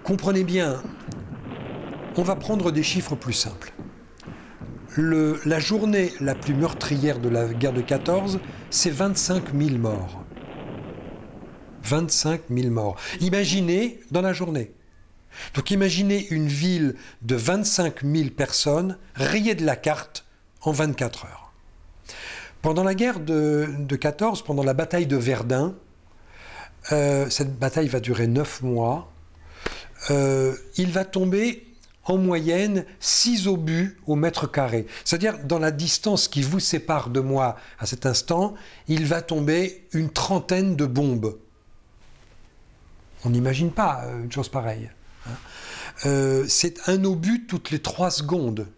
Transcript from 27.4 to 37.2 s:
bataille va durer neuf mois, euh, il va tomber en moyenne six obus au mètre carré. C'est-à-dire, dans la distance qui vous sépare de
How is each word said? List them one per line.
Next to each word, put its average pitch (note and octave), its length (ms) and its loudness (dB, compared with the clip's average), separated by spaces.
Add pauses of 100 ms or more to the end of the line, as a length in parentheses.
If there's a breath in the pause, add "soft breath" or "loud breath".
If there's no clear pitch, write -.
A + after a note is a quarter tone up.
bataille C3+ 300 2
va B2+ 120 2
durer A#2 280 2
neuf C3 340 0
mois, B2 500 0 (1000 loud breath)
euh, C3+ 440 4 (220)
il F3+ 140 2
va F#3+ 120 2
tomber F#3+ 640 0 (380)
en F#3 120 2
moyenne F#3 680 2 (140 loud breath)
six A3 480 4
obus E3+ 500 2 (100)
au D3+ 80 4
mètre D#3 340 2
carré. A#2 380 0 (160 loud breath)
C'est-à-dire, F3+ 420 0
dans E3 140 2
la D#3 120 2
distance E3 560 0
qui C#3+ 140 0
vous D3+ 180 2
sépare D3+ 500 0
de B2+ 120 2